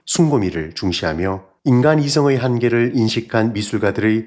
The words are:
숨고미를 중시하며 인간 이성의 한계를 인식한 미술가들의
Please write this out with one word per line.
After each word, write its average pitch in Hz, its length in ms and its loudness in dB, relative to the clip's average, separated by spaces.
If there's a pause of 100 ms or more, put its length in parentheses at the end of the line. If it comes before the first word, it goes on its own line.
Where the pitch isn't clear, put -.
숨고미를 92 680 0
중시하며 90 720 -4 (200)
인간 143 360 4
이성의 143 380 2
한계를 120 560 0
인식한 113 580 0
미술가들의 104 760 -2